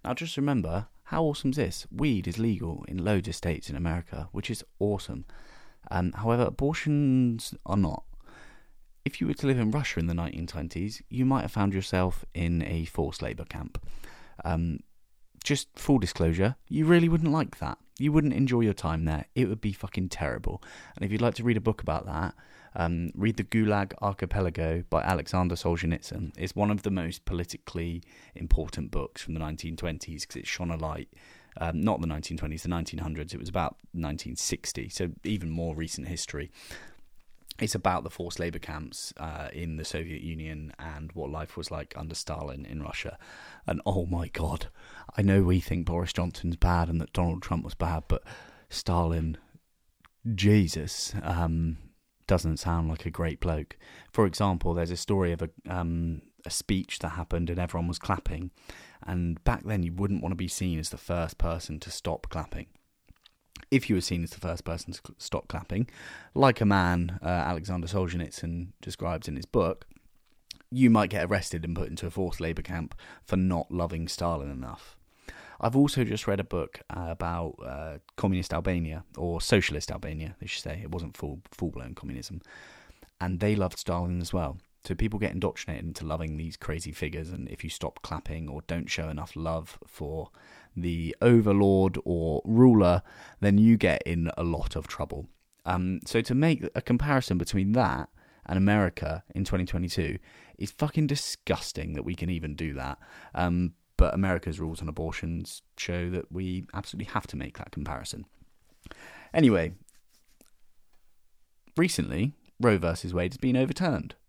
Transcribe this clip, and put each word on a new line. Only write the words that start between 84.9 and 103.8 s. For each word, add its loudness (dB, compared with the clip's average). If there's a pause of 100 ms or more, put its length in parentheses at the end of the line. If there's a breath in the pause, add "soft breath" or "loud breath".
people 0
get 0
indoctrinated -4
into -8
loving -4
these -6
crazy -6
figures, -6
and -8
if -12
you -8
stop -8
clapping -6
or -8
don't -6
show -4
enough -8
love -4
for -8 (420 loud breath)
the 0
overlord 8
or 2
ruler, 10 (380 loud breath)
then 8
you 10
get 4
in 0
a -2
lot -2
of -4
trouble. -6 (360)
Um, 0
so 2
to 0
make 4
a -2
comparison 2
between 2
that 2 (380 soft breath)
and 0
America 4 (120)
in 0
twenty 0
twenty-two -2 (400 loud breath)
is -6
fucking 0
disgusting -4
that -4
we -4
can -2
even -2
do -4
that. -6 (360 loud breath)
Um, 2 (240)